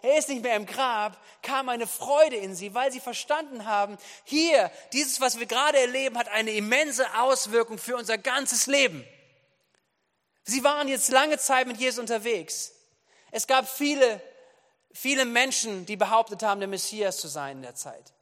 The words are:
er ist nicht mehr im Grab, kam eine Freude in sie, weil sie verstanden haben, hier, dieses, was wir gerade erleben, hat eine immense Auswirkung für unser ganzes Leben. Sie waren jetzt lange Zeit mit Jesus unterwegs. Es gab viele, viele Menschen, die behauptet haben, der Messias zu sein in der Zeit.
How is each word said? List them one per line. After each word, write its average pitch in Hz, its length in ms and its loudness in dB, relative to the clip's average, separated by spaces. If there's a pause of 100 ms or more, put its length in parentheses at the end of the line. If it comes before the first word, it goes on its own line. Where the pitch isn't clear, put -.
er 277 140 6
ist 294 120 0
nicht 254 140 -6
mehr 233 120 0
im 214 120 -4
Grab, 220 500 -2 (240)
kam 269 260 -4
eine 233 200 -4
Freude 285 480 4
in 196 200 -6
sie, 196 180 -10
weil 254 180 0
sie 254 80 -10
verstanden 262 680 -6
haben, 202 320 -2 (260)
hier, 294 480 4 (220)
dieses, 269 260 -2
was 247 200 0
wir 233 60 -6
gerade 277 340 4
erleben, 254 380 0
hat 233 120 -2
eine 220 220 0
immense 240 540 0 (120)
Auswirkung 233 600 2
für 240 200 -6
unser 226 200 -2
ganzes 247 500 0
Leben. 254 380 2 (1400)
Sie 240 200 -2
waren 294 240 2
jetzt 262 220 0
lange 294 280 4
Zeit 262 300 2
mit 240 100 -8
Jesus 240 220 -2
unterwegs. 220 760 -4 (580)
Es - 160 -4
gab 262 200 4
viele, 277 540 2 (720)
viele 269 320 0
Menschen, 233 600 0
die 208 120 -8
behauptet 208 460 2
haben, 202 160 0
der 196 100 -4
Messias 196 480 -4
zu - 100 -10
sein 139 300 -8
in 131 60 -16
der 123 120 -16
Zeit. - 460 -16